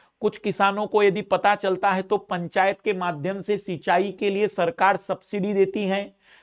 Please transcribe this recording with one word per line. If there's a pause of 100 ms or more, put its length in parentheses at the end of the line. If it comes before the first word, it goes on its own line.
(200)
कुछ
किसानों
को
यदि
पता
चलता
है
तो
पंचायत
के
माध्यम
से
सिंचाई
के
लिए
सरकार
सब्सिडी
देती
है, (280)